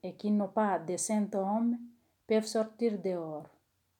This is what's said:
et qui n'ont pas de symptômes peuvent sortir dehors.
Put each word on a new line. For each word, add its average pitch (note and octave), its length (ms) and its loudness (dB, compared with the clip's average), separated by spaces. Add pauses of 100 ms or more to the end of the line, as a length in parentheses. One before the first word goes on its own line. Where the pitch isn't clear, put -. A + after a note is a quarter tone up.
et F#3 120 -8
qui G#3 160 -2
n'ont G3+ 180 2
pas G3+ 300 2
de E3+ 180 -4
symptômes G#3+ 840 0 (480)
peuvent A3 200 4
sortir A3 520 0
dehors. E3 500 -4 (520)